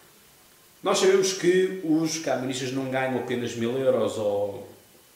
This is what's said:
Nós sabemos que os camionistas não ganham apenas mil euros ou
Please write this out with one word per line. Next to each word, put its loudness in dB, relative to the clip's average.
Nós 0
sabemos 4
que 2
os 2
camionistas -4
não -4
ganham 0
apenas -4
mil -2
euros 2
ou -2